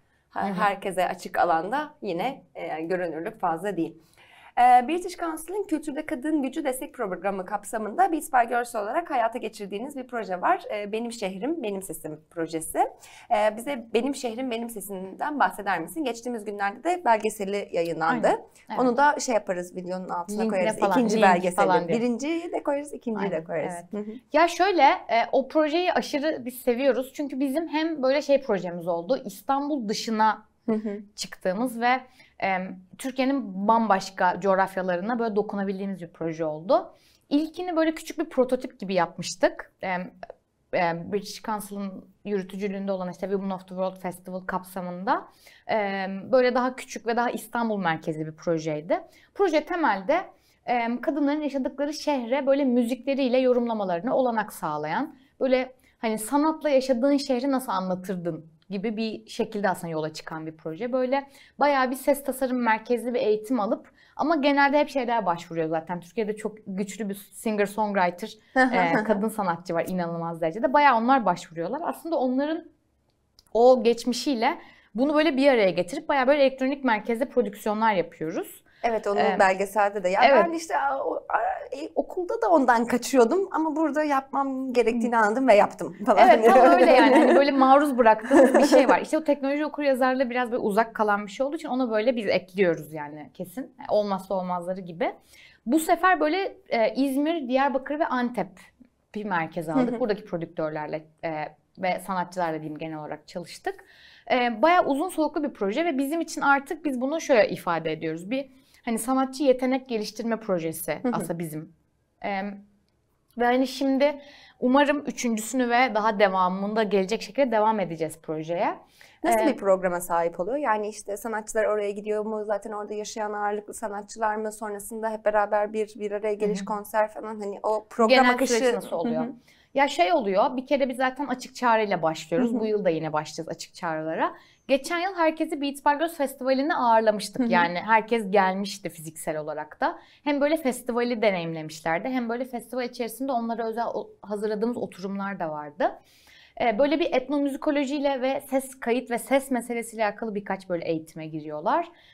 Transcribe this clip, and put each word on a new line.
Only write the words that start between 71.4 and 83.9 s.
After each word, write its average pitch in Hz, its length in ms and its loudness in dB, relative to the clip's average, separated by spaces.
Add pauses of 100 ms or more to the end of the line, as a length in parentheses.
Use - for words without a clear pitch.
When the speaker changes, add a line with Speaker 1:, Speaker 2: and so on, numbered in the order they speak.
Speaker 2:
Aslında 320 320 -4
onların 277 480 0 (920)
o 240 280 8
geçmişiyle 240 760 0 (360)
bunu 269 200 2
böyle 302 220 4
bir 269 120 6
araya 220 220 6
getirip 180 380 -4
bayağı 269 180 2
böyle 285 160 6
elektronik 269 420 2
merkezde 226 400 0
prodüksiyonlar 214 720 0
yapıyoruz. 170 680 -4 (220)
Speaker 1:
Evet, 220 220 -2
onu 202 140 0
Speaker 2:
Ee, - 180 2
Speaker 1:
belgeselde 196 680 2
de. 180 40 0
Ya 190 160 2
Speaker 2:
evet. 262 220 8
Speaker 1:
ben 170 60 -2
işte, - 260 -4
a, 277 260 -2
o, - 120 -4 (120)
a, - 100 2 (380)
e, 294 180 -10
okulda 370 480 -4
da 440 80 2
ondan 240 360 6
kaçıyordum 247 640 4
ama 311 240 -2
burada 302 280 0